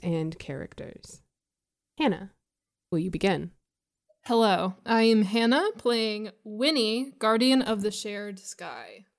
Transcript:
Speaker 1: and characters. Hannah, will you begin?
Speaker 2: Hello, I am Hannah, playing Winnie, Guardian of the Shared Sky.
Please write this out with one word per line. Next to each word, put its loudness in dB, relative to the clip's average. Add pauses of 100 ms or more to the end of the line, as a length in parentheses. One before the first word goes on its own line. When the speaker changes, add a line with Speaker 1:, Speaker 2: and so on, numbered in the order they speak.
Speaker 1:
and -4
characters. -14 (720)
Hannah, 0 (640)
will 0
you -4
begin? -2 (760)
Speaker 2:
Hello, 2 (100)
I 2
am 6
Hannah, 2
playing -2 (140)
Winnie, -2
Guardian 4
of -2
the -2
Shared -10
Sky. -16 (140)